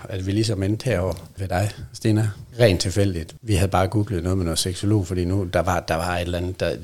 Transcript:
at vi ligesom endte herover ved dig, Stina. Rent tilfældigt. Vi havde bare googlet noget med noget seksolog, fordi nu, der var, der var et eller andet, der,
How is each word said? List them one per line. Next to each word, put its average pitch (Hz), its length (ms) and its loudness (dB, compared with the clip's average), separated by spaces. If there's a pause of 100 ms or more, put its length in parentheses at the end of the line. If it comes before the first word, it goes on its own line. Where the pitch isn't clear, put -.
at 92 160 -6
vi 98 60 -2
ligesom 104 320 0
endte 107 220 -2
herover 92 280 0 (240)
ved 95 100 -4
dig, 90 240 0 (220)
Stina. 107 360 2 (300)
Rent 107 220 6
tilfældigt. 90 600 0
Vi 107 140 0
havde 92 160 2
bare 95 160 4
googlet 98 360 -2
noget 92 140 2
med 90 80 0
noget 80 140 -2
seksolog, 98 480 0
fordi 90 180 -2
nu, 95 180 0 (100)
der 90 60 4
var, 87 200 2
der - 160 -2
var 87 220 -2
et 87 40 -2
eller 87 160 -2
andet, 90 220 -4
der, 82 240 0